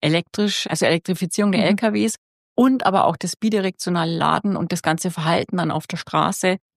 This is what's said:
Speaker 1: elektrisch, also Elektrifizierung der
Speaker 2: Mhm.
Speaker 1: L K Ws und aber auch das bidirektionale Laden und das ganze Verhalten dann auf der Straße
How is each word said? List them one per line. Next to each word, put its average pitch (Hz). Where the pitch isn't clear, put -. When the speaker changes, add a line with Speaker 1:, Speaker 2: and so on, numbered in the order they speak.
Speaker 1:
elektrisch, 170
also 156
Elektrifizierung 180
der 220
Speaker 2:
Mhm. -
Speaker 1:
L 196
K 214
Ws 214
und 262
aber 190
auch -
das -
bidirektionale 185
Laden 160
und -
das 175
ganze 165
Verhalten 165
dann 160
auf 156
der 170
Straße 185